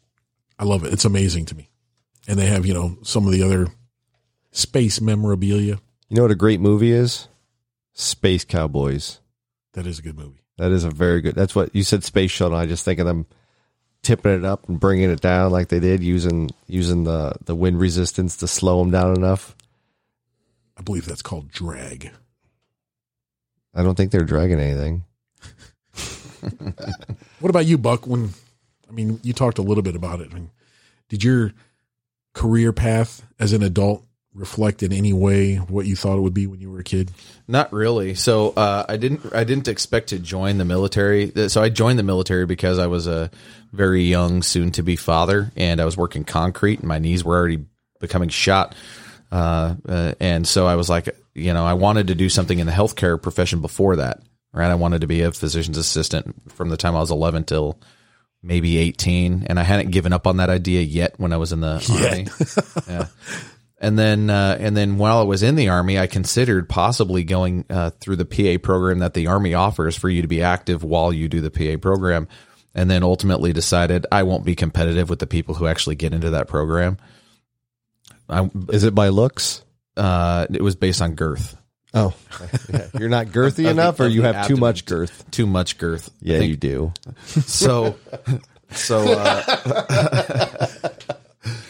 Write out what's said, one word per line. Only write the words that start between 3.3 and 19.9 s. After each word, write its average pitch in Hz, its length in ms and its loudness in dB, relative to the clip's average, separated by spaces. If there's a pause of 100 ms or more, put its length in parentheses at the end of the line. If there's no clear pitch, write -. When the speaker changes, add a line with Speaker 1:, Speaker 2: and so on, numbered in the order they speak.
Speaker 1:
the 92 100 4
other 92 260 2 (800)
space - 500 -2
memorabilia. 104 800 0 (300)
Speaker 2:
You 110 60 0
know 120 60 6
what 117 100 6
a - 20 2
great 98 260 4
movie 104 320 4
is? 120 360 0 (640)
Space - 500 0
Cowboys. 71 760 -4 (520)
Speaker 1:
That 90 140 -10
is 80 140 -8
a - 20 -16
good 76 160 -12
movie. 71 240 -20 (160)
Speaker 2:
That 90 120 0
is 90 140 0
a 82 60 -2
very 87 320 0
good, 78 120 -2
that's 98 200 0
what, 98 200 0
you 101 80 2
said 95 220 0
space 95 280 0
shuttle. 85 260 0
I 85 80 -2
just 85 180 -4
think 90 160 0
of 87 60 0
them 85 180 -2 (800)
tipping 104 320 2
it 90 100 -2
up 98 240 -4
and 87 100 -4
bringing 95 300 4
it 82 140 -2
down 92 280 2
like 90 180 0
they 87 120 0
did, 92 220 2
using, 85 480 0 (160)
using 87 380 0
the, 80 280 -2 (140)
the 85 80 -4
wind 87 260 2
resistance 90 580 0
to - 100 -6
slow 90 340 2
'em 90 80 2
down 92 260 2
enough. 92 400 -2 (1200)